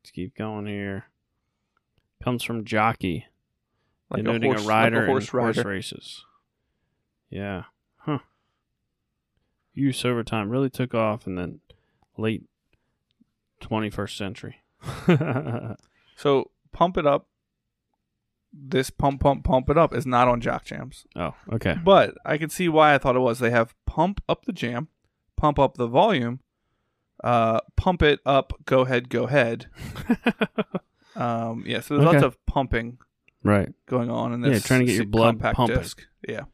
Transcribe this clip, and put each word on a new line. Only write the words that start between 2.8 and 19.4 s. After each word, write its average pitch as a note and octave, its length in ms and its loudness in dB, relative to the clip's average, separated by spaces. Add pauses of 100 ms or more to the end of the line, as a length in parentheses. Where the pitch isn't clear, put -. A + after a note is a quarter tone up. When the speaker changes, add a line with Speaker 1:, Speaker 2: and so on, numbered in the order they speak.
Speaker 2:
Like - 100 -4
a - 40 -6
Speaker 1:
denoting A#2 280 0
Speaker 2:
horse, G#2+ 120 -2
Speaker 1:
a G#2+ 40 -4
rider A#2 320 4
Speaker 2:
like A2 40 0
a - 20 0
horse B2 260 0
Speaker 1:
in B2 80 0
horse A2+ 160 0
Speaker 2:
rider. G2+ 120 -2
Speaker 1:
races. - 560 -10 (1040)
Yeah. G2 340 -10 (340)
Huh. - 200 -4 (1600)
Use C3+ 300 -2
over B2 180 -2
time G#2+ 280 -4
really C3+ 200 0
took - 240 -6
off A2 320 -2
in F#2+ 100 -8
the F2 220 -8 (600)
late A2 260 -4 (1160)
twenty-first G#2+ 560 -6
century. - 460 -12 (440)
<laughs> C3 680 0 (380)
Speaker 2:
So, C#3 380 0 (180)
Pump F3+ 280 0
It D#3 80 0
Up, C#3+ 200 2 (1300)
this C3+ 380 -2
Pump, C#3 320 -2
Pump, C#3 200 2